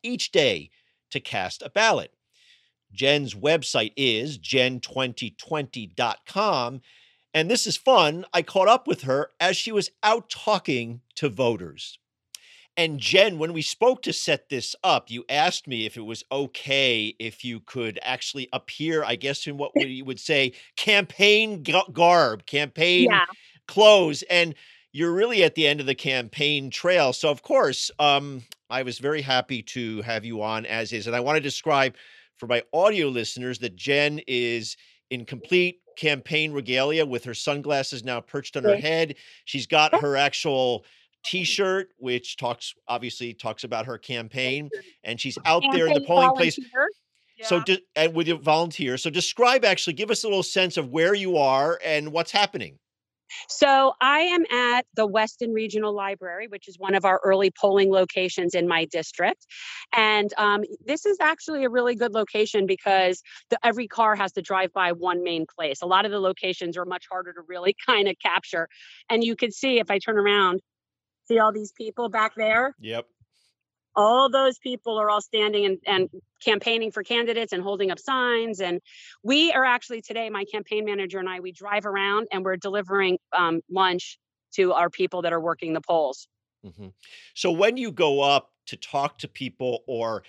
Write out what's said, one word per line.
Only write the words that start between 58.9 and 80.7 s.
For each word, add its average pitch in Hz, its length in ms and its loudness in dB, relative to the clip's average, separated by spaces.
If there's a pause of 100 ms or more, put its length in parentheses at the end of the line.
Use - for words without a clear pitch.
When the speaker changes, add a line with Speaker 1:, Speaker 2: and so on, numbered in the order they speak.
Speaker 2:
And, 214 440 2
um, 208 260 2 (200)
this 294 220 -6
is 403 160 2
actually 311 420 -2
a 254 60 0
really 247 260 0
good 220 180 -2
location 214 520 0
because 185 560 2 (280)
the, 233 140 0
every 233 240 0
car 214 280 2
has 196 180 -2
to 190 80 -4
drive 185 320 -2
by 180 180 0
one 175 320 -2
main 165 220 -2
place. 156 380 -6
A - 20 -8
lot 185 200 4
of 208 60 -4
the 202 80 -4
locations 185 560 -4
are 180 80 -6
much 180 260 -8
harder 185 220 -10
to 170 160 -18
really 180 340 -2
<laughs> - 60 -14
kinda 202 280 2
capture. 175 520 -2 (400)
And 233 160 0
you 226 120 -2
can 226 160 -2
see, 262 260 -2
if 214 140 -4
I 202 80 0
turn 220 180 -2
around, 202 440 2 (640)
see 226 140 2
all 214 140 4
these 208 180 -10
people 226 380 -8
back 220 260 -2
there? 226 460 0
Speaker 1:
Yep. 113 260 -8 (880)
Speaker 2:
All 240 340 6
those 262 280 2
people 233 420 -6
are 214 100 2
all 208 120 0
standing 208 440 0
and, 190 200 0
and 185 240 0 (340)
campaigning 226 480 0
for 208 120 -8
candidates 233 500 -2
and 180 100 -4
holding 196 280 -2
up 175 80 -8
signs, 240 600 -2
and 180 200 -4 (420)
we 302 280 2
are 262 140 2
actually 240 360 -2
today, 220 280 -8
my 202 160 -6
campaign 214 400 -6